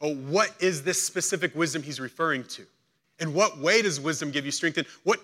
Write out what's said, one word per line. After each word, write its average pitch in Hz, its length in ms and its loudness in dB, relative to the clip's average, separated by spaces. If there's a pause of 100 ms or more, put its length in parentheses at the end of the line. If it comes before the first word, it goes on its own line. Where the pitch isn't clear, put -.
oh, 151 120 0
what 147 460 0
is 180 240 0
this 175 180 0
specific 175 540 -2
wisdom 160 260 0
he's 139 180 -10
referring 135 500 -2
to? - 180 -14 (520)
In 156 140 -4
what 185 240 4
way 185 240 4
does 170 180 0
wisdom 151 300 -2
give 139 160 -2
you - 60 -4
strength? 165 260 -2
And 160 100 -2 (160)
what, 208 200 2